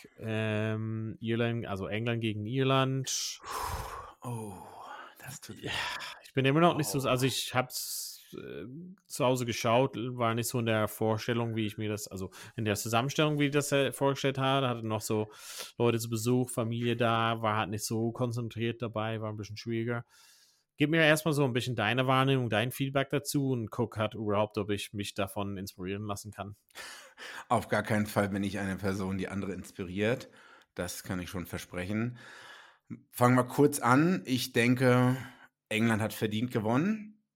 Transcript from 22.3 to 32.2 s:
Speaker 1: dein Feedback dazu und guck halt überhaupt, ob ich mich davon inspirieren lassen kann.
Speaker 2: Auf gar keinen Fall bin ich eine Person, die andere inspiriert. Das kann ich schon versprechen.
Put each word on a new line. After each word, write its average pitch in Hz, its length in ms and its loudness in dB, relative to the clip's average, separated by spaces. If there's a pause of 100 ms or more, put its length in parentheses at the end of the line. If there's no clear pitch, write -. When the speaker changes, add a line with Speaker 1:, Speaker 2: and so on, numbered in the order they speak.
Speaker 1:
dein 110 220 2
Feedback 135 380 0
dazu 139 420 0
und 117 200 -2
guck 113 260 -2
halt 107 180 0
überhaupt, 104 420 0
ob 104 140 -2
ich - 200 -4
mich 101 220 -6
davon 101 440 -4
inspirieren 98 480 -8
lassen 101 260 -8
kann. 101 260 -12 (880)
Speaker 2:
Auf 113 200 0
gar 107 160 2
keinen 104 240 2
Fall 101 220 2
bin 98 140 -2
ich 98 160 -4
eine 95 160 -2
Person, 95 420 -2
die 92 100 -4
andere 95 260 -6
inspiriert. 95 760 -4 (440)
Das - 300 -6
kann 92 160 -4
ich 90 100 -6
schon 87 160 -8
versprechen. 107 720 -4 (920)